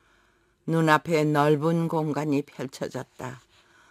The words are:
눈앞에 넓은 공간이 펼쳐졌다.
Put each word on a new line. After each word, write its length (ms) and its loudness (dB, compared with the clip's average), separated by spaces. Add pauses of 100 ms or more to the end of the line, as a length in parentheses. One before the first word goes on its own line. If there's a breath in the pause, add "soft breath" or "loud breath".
(680 soft breath)
눈앞에 580 2
넓은 640 2
공간이 540 -2
펼쳐졌다. 1000 -12 (500 soft breath)